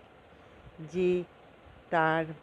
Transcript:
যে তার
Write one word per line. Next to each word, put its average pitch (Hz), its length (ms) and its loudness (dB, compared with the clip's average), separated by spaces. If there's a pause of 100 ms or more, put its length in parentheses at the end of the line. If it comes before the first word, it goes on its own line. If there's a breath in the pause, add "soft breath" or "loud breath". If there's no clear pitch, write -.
(800)
যে 180 440 0 (680)
তার 160 340 2 (180)